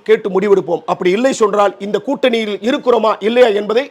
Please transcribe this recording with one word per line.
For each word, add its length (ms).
கேட்டு 260
முடிவெடுப்போம். 480
அப்படி 240
இல்லை 220
சொன்னால் 360
இந்த 200
கூட்டணியில் 500
இருக்கிறோமா 440
இல்லையா 200
என்பதை 300